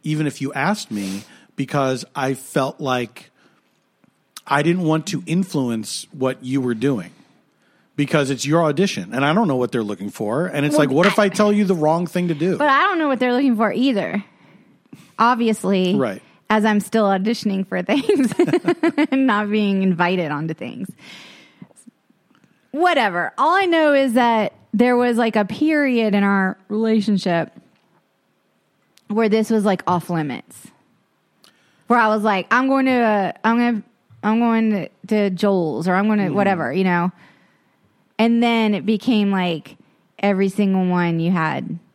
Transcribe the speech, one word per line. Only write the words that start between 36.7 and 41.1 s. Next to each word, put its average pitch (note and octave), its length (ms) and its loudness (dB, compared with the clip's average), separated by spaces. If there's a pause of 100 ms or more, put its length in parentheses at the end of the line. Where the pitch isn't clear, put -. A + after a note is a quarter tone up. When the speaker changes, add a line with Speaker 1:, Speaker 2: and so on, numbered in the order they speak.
Speaker 2:
you F#3+ 120 0
know? F3+ 260 0 (1080)
And A#3 240 2
then A3+ 320 2
it F3+ 120 -4
became, G#3 460 0
like, F3 440 -4 (440)
every G3 280 0
single F#3+ 380 0
one F3 320 0